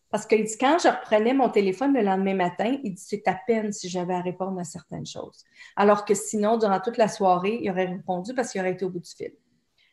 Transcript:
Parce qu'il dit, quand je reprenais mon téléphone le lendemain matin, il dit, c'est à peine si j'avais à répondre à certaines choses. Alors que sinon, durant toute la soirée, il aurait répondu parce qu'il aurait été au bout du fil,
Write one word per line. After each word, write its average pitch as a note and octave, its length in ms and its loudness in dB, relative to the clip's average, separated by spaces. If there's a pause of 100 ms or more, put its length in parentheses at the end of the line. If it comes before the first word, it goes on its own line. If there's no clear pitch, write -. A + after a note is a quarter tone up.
(100)
Parce G#3+ 160 -4
qu'il A3 180 2
dit, - 160 -8
quand C#4+ 180 4
je C#4+ 100 4
reprenais A3 440 2
mon C4+ 160 4
téléphone G#3 460 2
le A#3+ 80 2
lendemain G3 320 2
matin, F#3+ 500 0
il G3+ 80 -6
dit, F3 100 -14
c'est - 240 -6
à F#3 80 2 (120)
peine G#3+ 260 0
si F3+ 160 -10
j'avais F3+ 240 -4
à F3+ 80 -2
répondre F3+ 400 -6
à F3+ 40 -8
certaines E3 420 -12
choses. - 360 -14 (320)
Alors G3+ 300 4
que - 80 0
sinon, G#3+ 460 0
durant G3 220 2
toute A3+ 180 -4
la G#3+ 100 4
soirée, F#3+ 540 2
il G3+ 80 -2
aurait F3+ 160 0
répondu F3+ 480 -6
parce B3 180 -2
qu'il G3 80 -4
aurait F#3 120 0
été F#3 120 -4
au F3+ 60 -4
bout F3+ 80 -8
du - 120 -12
fil, - 220 -12 (600)